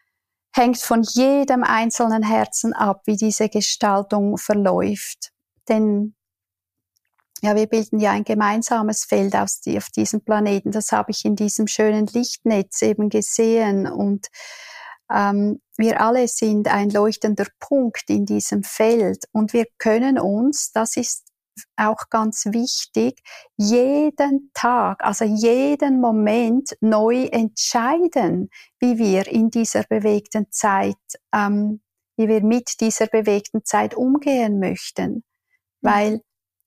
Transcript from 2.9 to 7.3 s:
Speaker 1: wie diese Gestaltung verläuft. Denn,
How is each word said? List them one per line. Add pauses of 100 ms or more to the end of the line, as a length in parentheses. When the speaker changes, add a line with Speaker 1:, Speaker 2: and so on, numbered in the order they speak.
Speaker 1:
wie
diese
Gestaltung
verläuft. (360)
Denn, (1300)